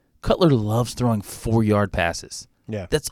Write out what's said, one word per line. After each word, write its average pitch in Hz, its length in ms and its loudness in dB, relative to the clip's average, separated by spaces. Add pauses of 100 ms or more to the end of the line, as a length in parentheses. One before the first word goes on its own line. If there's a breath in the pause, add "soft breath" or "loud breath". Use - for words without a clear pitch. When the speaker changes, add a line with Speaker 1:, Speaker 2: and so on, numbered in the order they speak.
(220)
Speaker 1:
Cutler - 280 4
loves 113 440 2
throwing 117 280 0
four-yard 107 680 0
passes. - 560 -4 (200)
Speaker 2:
Yeah. 104 220 -8
Speaker 1:
That's 151 220 -2